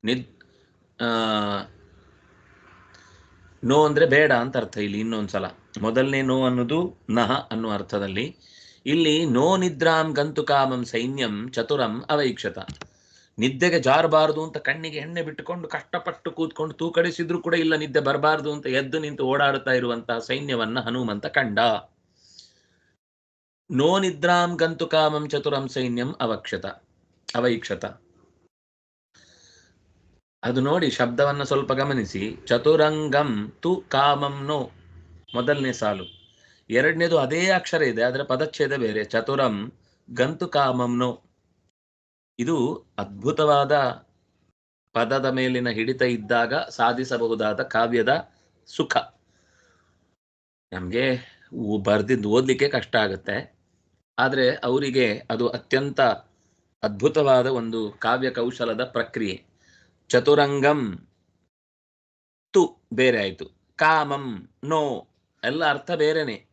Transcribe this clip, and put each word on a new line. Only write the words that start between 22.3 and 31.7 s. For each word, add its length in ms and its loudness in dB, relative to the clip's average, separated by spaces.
ನೋ 280 4
ನಿದ್ರಾಂ 580 2
ಗಂತು 300 0
ಕಾಮಂ 420 2
ಚತುರಂ 400 -2
ಸೈನ್ಯಂ 520 -4
ಅವಕ್ಷತ, 460 -4
ಅವೈಕ್ಷತ. 500 -2
ಅದು 180 0
ನೋಡಿ, 300 2
ಶಬ್ದವನ್ನ 520 0
ಸ್ವಲ್ಪ 300 0